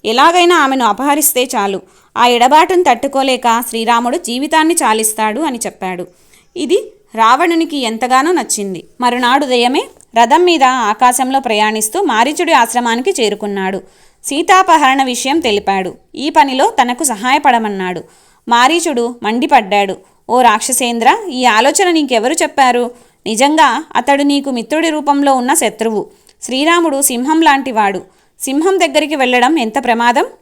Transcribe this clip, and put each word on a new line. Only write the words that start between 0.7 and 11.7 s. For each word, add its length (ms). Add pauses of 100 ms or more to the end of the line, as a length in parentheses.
అపహరిస్తే 600
చాలు. 360 (360)
ఆ 100
ఎడబాటును 560
తట్టుకోలేక 840
శ్రీరాముడు 480
జీవితాన్ని 580
చాలిస్తాడు 680
అని 260
చెప్పాడు. 400 (500)
ఇది 360 (220)
రావణునికి 640
ఎంతగానో 560
నచ్చింది. 520 (160)
మరునాడు 440
ఉదయమే 440 (320)
రథం 240
మీద 200
ఆకాశంలో 760
ప్రయాణిస్తూ 640